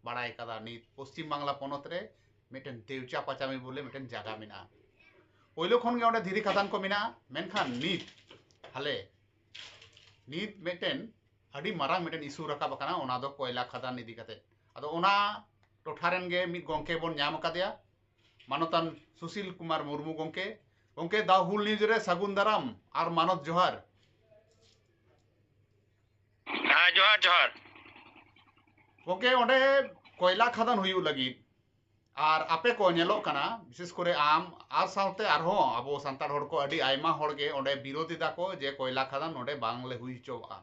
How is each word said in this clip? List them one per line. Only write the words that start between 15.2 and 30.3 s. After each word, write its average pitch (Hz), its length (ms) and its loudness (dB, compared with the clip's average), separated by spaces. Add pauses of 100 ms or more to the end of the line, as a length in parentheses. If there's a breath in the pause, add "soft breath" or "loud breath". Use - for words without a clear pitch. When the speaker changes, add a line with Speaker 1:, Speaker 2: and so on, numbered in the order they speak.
Speaker 1:
ᱴᱚᱴᱷᱟ 160 240 -2
ᱨᱮᱱ 180 180 -2
ᱜᱮ 175 180 0
ᱢᱤᱫ 175 180 -6
ᱜᱚᱝᱠᱮ 156 340 -4
ᱵᱚᱱ 165 160 -2
ᱧᱟᱢ 147 220 0
ᱟᱠᱟᱫᱮᱭᱟ, 170 320 -2 (800)
ᱢᱟᱱᱚᱛᱟᱱ 165 380 0 (280)
ᱥᱩᱥᱤᱞ 190 400 -8
ᱠᱩᱢᱟᱨ 165 300 -2
ᱢᱩᱨᱢᱩ 147 320 -6
ᱜᱚᱝᱠᱮ। 160 300 -6 (500)
ᱜᱚᱝᱠᱮ, 170 300 -2
ᱫᱟ 185 120 8
ᱦᱳᱞ 190 240 2
ᱱᱤᱭᱩᱡᱽ 208 260 2
ᱨᱮ 220 120 4
ᱥᱟᱹᱜᱩᱱ 190 340 0
ᱫᱟᱨᱟᱢ 202 300 4 (260)
ᱟᱨ 165 200 0
ᱢᱟᱱᱚᱛ 170 340 2
ᱡᱚᱦᱟᱨ। 165 300 4 (2750)
Speaker 2:
ᱦᱮᱸ, 170 480 4
ᱡᱚᱦᱟᱨ, 202 260 8
ᱡᱚᱦᱟᱨ। 175 320 6 (1500)
Speaker 1:
ᱜᱚᱝᱠᱮ, 185 280 2
ᱚᱸᱰᱮ 247 240 6 (560)
ᱠᱚᱭᱞᱟ 185 380 4